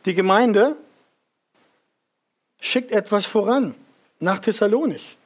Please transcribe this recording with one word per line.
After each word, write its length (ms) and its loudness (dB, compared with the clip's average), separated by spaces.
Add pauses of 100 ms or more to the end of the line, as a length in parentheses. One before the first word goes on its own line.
Die 120 -2
Gemeinde 600 2 (1800)
schickt 320 -4
etwas 340 -2
voran 500 0 (440)
nach 200 -2
Thessalonik 640 0 (240)